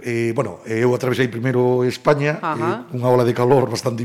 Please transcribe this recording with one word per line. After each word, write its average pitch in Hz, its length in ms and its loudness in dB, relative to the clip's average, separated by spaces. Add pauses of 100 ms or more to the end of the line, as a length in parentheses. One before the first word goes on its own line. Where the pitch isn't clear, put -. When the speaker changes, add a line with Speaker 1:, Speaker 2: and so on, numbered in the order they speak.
Speaker 1:
Eh, 117 240 -2
bueno, 113 320 -6
eh, 113 240 0
eu 123 80 2
atravesei 127 320 0
primeiro 123 560 0
España, 147 560 0
Speaker 2:
Ajá. 170 480 -4
Speaker 1:
eh, - 80 -10
unha 123 160 2
ola 123 160 4
de 113 80 0
calor 123 320 4
bastante 117 380 -4